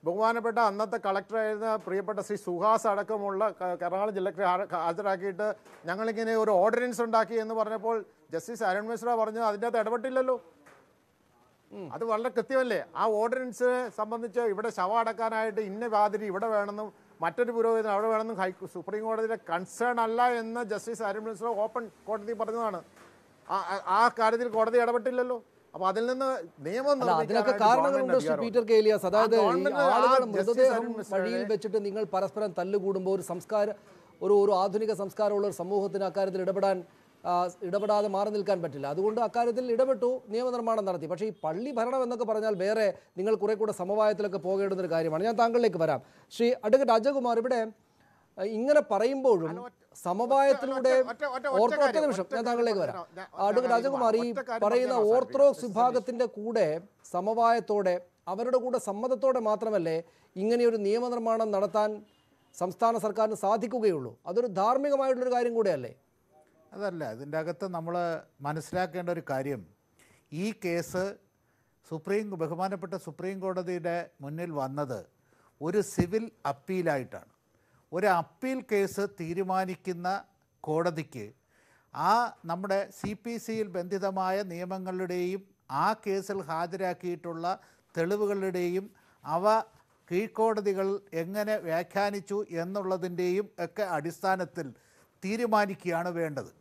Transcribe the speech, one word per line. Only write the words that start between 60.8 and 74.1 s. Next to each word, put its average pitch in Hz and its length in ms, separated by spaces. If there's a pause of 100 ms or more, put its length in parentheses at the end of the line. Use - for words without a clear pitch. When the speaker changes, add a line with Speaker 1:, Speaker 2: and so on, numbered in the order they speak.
Speaker 2:
നിയമനിർമ്മാണം 226 720
നടത്താൻ 208 340 (720)
സംസ്ഥാന 208 320 (100)
സർക്കാരിന് 214 400
സാധിക്കുകയുള്ളൂ? 202 680 (180)
അതൊരു 233 180 (120)
ധാർമ്മികമായിട്ടുള്ളൊരു 262 760
കാര്യം 240 220
കൂടെയല്ലേ? 156 340 (840)
Speaker 3:
അതല്ല, 175 400
ഇതിൻ്റെ 143 260
അകത്ത് 170 340
നമ്മൾ 170 200 (500)
മനസ്സിലാക്കേണ്ട 175 720
ഒരു 165 140
കാര്യം, 135 320 (800)
ഈ 214 40 (160)
കേസ് 175 400 (840)
സുപ്രീം, 196 360 (160)
ബഹുമാനപ്പെട്ട 175 520 (120)
സുപ്രീം 180 380
കോടതിയുടെ 175 520 (280)